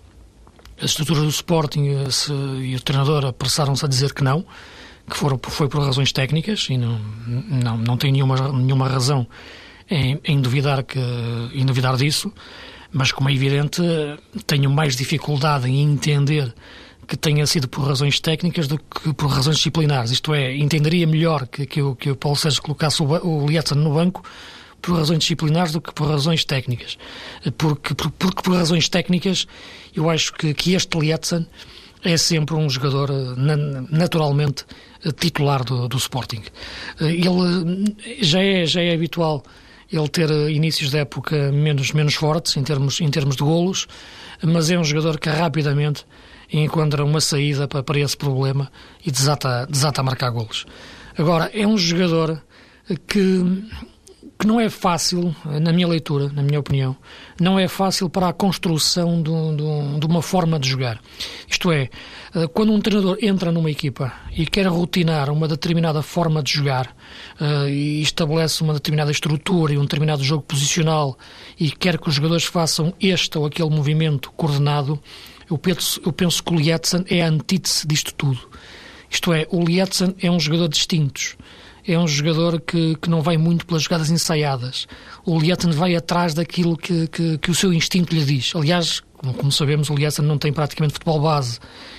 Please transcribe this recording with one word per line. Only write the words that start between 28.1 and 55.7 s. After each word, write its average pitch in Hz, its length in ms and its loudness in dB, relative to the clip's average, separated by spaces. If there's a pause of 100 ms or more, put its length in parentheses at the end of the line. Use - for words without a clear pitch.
porque - 300 -2
por 185 140 2
razões 170 320 2
técnicas, 180 580 0 (480)
eu 156 140 0
acho 160 240 0
que, 151 220 -2
que 175 200 2
este - 220 0
Lietzen 160 480 0 (600)
é 170 120 2
sempre 156 380 0
um 156 160 0
jogador, 139 400 0
eh, 131 260 -4
na-, 143 540 0
naturalmente, 151 760 2 (400)
eh, 165 60 0
titular 143 540 0
do, 123 240 -2
do 120 100 -4
Sporting. 113 440 -6 (580)
Eh, 160 100 2
ele, 180 840 2 (120)
eh, 240 140 -10
já 185 200 4
é, 190 240 2
já 170 160 0
é 170 140 2
habitual 160 480 0 (500)
ele 156 160 0
ter, 160 220 2
eh, 151 220 2
inícios 151 380 0
de 151 80 0
época 143 520 -2
menos, 143 420 2
menos 151 220 2
fortes 160 420 0
em 147 60 0
termos, 135 380 0
em 156 100 2
termos 139 260 0
de 143 60 -2
golos, 170 460 2 (520)
mas 165 300 2
é 180 80 2
um 170 60 2
jogador 151 340 0
que 160 100 -4
rapidamente 147 800 0 (480)
encontra 151 480 2
uma 147 160 2
saída 143 480 0
pa-, 135 160 -4
para 143 160 -2
esse 143 160 0
problema 135 560 0 (360)
e 165 40 -2
desata, 131 600 0
desata 139 320 0
a - 20 0
marcar 127 240 0
golos. 113 380 -6 (500)
Agora, 165 380 2
é 214 120 0
um 220 120 4
jogador 165 640 0 (640)
que, 190 360 2 (960)
que - 80 -2
não 226 140 4
é 220 80 2
fácil, 175 640 0 (120)
na 156 260 0